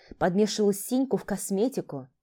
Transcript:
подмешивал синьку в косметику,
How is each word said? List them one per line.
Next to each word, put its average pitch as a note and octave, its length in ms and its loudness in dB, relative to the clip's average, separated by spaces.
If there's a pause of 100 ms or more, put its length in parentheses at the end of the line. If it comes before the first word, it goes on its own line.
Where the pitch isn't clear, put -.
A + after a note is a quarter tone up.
(180)
подмешивал G3+ 540 2
синьку B3 460 0
в - 80 -8
косметику, G3 840 -4 (160)